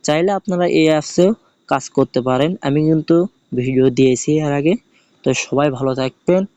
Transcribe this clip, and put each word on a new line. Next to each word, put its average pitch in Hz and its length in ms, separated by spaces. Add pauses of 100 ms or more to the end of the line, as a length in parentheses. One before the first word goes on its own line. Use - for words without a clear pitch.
চাইলে 165 320
আপনারা 175 280 (140)
এই 156 100
অ্যাপসেও 170 400 (380)
কাজ 139 160 (120)
করতে 131 320
পারেন, 135 220 (160)
আমি 143 220
কিন্তু 160 280 (440)
ভিডিও 131 260 (120)
দিয়েছি 127 320 (140)
এর 143 140
আগে। 160 160 (500)
তো 131 40 (160)
সবাই 143 260
ভালো 131 300
থাকবেন 175 420 (140)